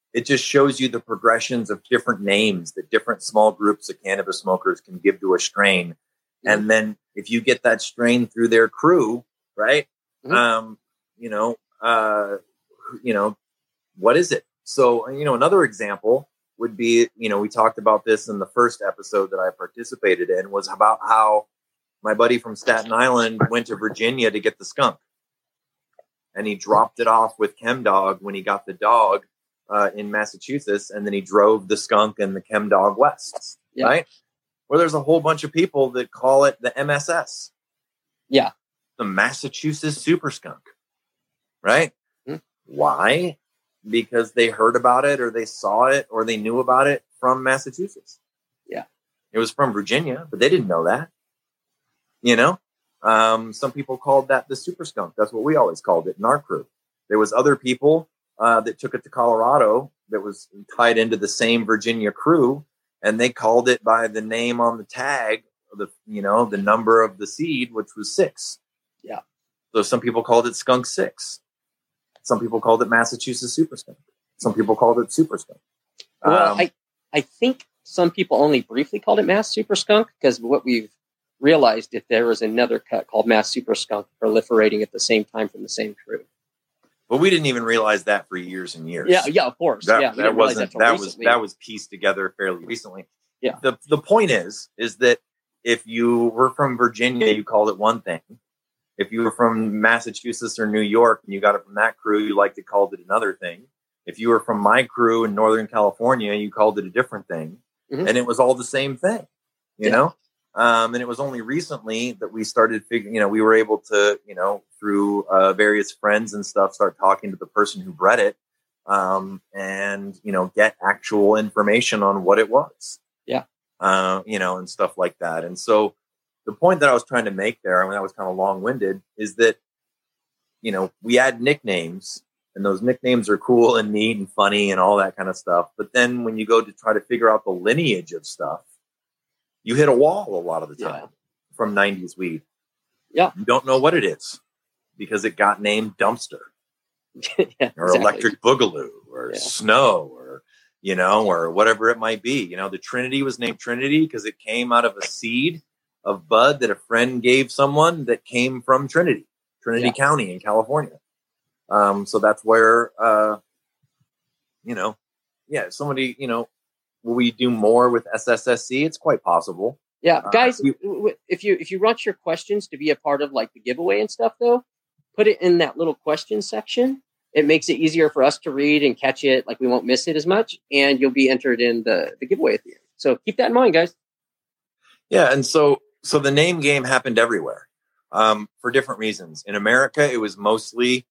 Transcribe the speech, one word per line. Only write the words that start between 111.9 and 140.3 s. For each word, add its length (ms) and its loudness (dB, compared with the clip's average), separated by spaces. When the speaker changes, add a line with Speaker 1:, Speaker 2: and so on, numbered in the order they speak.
Speaker 1:
that 200 -12
we 100 -8
started 420 0
figuring, 300 -6
you 60 0
know, 80 2
we 120 0
were 140 6
able 240 4
to, 480 2
you 80 -20
know, 300 -4
through, 500 0
uh, 220 4
various 400 0
friends 420 -2
and 100 -8
stuff, 300 -2
start 240 -2
talking 320 0
to 60 -12
the 100 -16
person 360 -2
who 100 -14
bred 260 2
it, 180 0
um, 540 -2
and, 720 -8
you 80 -6
know, 240 -2
get 260 2
actual 540 2
information 680 0
on 220 0
what 160 4
it 100 -2
was. 480 -4
Speaker 2:
Yeah. 180 -6
Speaker 1:
Uh, 480 0
you 140 -6
know, 160 -2
and 120 -14
stuff 300 -6
like 220 -4
that. 240 -6
And 120 -12
so 380 0
the 60 -8
point 280 2
that 80 4
I 60 4
was 100 0
trying 220 -2
to 40 -2
make 320 -4
there, 180 2
I 40 2
mean, 80 -4
that 100 -4
was 100 -10
kinda 200 -8
long-winded, 720 -4
is 200 -10
that, 220 2
you 100 -6
know, 180 -4
we 160 0
add 240 2
nicknames, 840 -4
and 100 -8
those 160 -2
nicknames 460 0
are 100 2
cool 380 4
and 160 -2
neat 240 0
and 160 -10
funny 400 2
and 80 0
all 160 4
that 180 0
kind 140 -8
of 80 -8
stuff. 420 -2
But 140 -10
then 320 0
when 140 -6
you 60 -4
go 160 4
to 120 -10
try 200 -4
to 80 0
figure 300 0
out 140 0
the 80 -4
lineage 600 -2
of 140 -14
stuff, 360 -10
you 120 -4
hit 160 4
a 40 6
wall 400 2